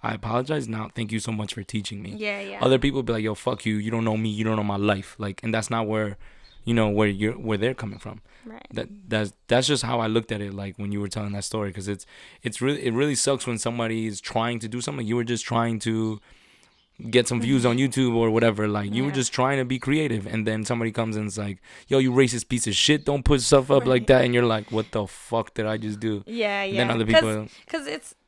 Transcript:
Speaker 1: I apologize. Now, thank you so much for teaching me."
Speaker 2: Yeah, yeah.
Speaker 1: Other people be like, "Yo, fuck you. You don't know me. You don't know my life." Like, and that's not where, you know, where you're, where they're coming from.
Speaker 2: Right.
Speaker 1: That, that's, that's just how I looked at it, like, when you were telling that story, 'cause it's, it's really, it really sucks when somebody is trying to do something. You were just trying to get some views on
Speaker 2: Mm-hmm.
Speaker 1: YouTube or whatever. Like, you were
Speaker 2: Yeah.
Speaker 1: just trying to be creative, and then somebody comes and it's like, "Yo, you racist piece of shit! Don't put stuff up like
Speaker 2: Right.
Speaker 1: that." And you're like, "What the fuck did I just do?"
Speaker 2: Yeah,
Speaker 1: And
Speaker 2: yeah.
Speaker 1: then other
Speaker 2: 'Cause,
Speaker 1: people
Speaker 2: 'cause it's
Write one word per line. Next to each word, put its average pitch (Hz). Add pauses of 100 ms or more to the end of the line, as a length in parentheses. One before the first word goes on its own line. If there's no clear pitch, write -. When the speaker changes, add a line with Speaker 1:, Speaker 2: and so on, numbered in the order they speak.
Speaker 1:
I 110
apologize. 127
Now, 110
thank 107
you 110
so 113
much 107
for 107
teaching 104
me." 98
Speaker 2:
Yeah, 208
yeah. -
Speaker 1:
Other 131
people 135
be 117
like, 110
"Yo, 107
fuck -
you. 110
You 107
don't 113
know 110
me. 110
You 107
don't 110
know 107
my 101
life." 101
Like, 101
and 113
that's 110
not 113
where, 107 (480)
you 117
know, 110
where 104
you're, 104
where 110
they're 113
coming 104
from. - (240)
Speaker 2:
Right. 220
Speaker 1:
That, - (200)
that's, 107 (140)
that's 127
just 139
how 120
I 113
looked 113
at 104
it, 101
like, 98
when 101
you 101
were 101
telling 104
that 101
story, 104
'cause 95
it's, 101 (380)
it's -
really, 135
it 123
really 143
sucks 135
when 120
somebody 113
is 104
trying 117
to 110
do 120
something. 135
You 113
were 120
just 117
trying 117
to 110 (920)
get 117
some 120
views 123
on 120
Speaker 2:
Mm-hmm. 135
Speaker 1:
YouTube 127
or 113
whatever. 110
Like, 104
you 120
were 143
Speaker 2:
Yeah. 143
Speaker 1:
just 131
trying 135
to 131
be 127
creative, 135
and 110
then 110
somebody 117
comes 113
and 107
it's 101
like, 101 (280)
"Yo, 135
you 131
racist 123
piece 120
of 104
shit! 151
Don't 143
put 143
stuff 135
up 135
like 127
Speaker 2:
Right. 113
Speaker 1:
that." 127
And 120
you're 120
like, 110
"What 110
the 104
fuck -
did 110
I 107
just 107
do?" 107
Speaker 2:
Yeah, 208
Speaker 1:
And 98
Speaker 2:
yeah. 113
Speaker 1:
then 120
other 113
Speaker 2:
'Cause, 113
Speaker 1:
people 107 (180)
Speaker 2:
'cause 311
it's - (140)